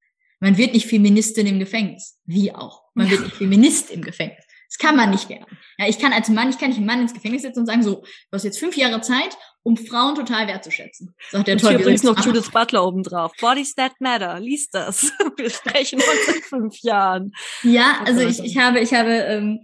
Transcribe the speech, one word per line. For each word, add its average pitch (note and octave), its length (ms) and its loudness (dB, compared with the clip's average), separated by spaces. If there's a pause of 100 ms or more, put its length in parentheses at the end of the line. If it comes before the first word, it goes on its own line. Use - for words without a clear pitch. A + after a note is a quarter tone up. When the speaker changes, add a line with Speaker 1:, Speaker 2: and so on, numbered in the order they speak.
(400)
Speaker 1:
Man G3 180 4
wird A#3+ 160 2
nicht A3 120 2
Feministin G#3 600 4
im G3 120 0
Gefängnis. G3 680 -6
Wie G3 280 -2
auch. - 320 -18 (100)
Man G3 160 0
wird F#3+ 100 2
Speaker 2:
Ja. - 60 -8
Speaker 1:
nicht - 100 -12
Feminist G3+ 540 4
im E3+ 120 -10
Gefängnis. - 420 -12 (240)
Das - 100 -14
kann D#4 180 2
man A3+ 140 4
nicht G3 180 -2
werden. - 180 -18 (320)
Ja, G3+ 80 -2
ich A3 120 0
kann C4+ 140 0
als A3+ 160 0
Mann, A3+ 220 2
ich C4 80 -6
kann C#4 100 -2
nicht B3 100 -2
einen G3+ 80 -2
Mann A#3+ 140 -2
ins A#3+ 140 -2
Gefängnis A#3+ 280 -6
setzen B3 180 -8
und A#3 60 0
sagen, A#3 160 2
"So, G3+ 200 -2
du - 40 -20 (260)
hast G3 120 -6
jetzt G3+ 140 -6
fünf E4+ 180 -4
Jahre A#3 260 0
Zeit, C4 340 -2 (260)
um A#3 140 2
Frauen B3+ 400 -2
total A#3 320 -4
wertzuschätzen", - 680 -12 (160)
sagt G3 160 -2
der G3 80 2
Speaker 3:
Und - 60 2
hier - 180 6
übrigens G3 240 4
noch A3+ 140 4
Speaker 1:
Torgesetzmacher. A3 100 0
Speaker 3:
Judith A3+ 240 0
Butler A3+ 360 2
obendrauf. F#3 520 -4
"Bodies C4 380 0
that C4 240 -2
matter", G3 400 -4
lies C4+ 300 -6
das. G3 420 -2 (120)
<laughs> D#4 120 -6
Wir A#3+ 140 -4
sprechen C4+ 520 -2
uns F4 240 2
in E4 160 -2
fünf A3+ 380 -6
Jahren. G3 520 0 (300)
Speaker 1:
Ja, A#3+ 380 4
Speaker 3:
Was G#3 80 -4
Speaker 1:
also B3 140 2
Speaker 3:
soll A#3+ 80 2
Speaker 1:
ich, A#3 80 -2
Speaker 3:
das? - 80 -12
Speaker 1:
ich A#3+ 120 -4
habe, B3 220 4
ich A#3 140 0
habe, A#3 160 2
ähm, G#3+ 540 -2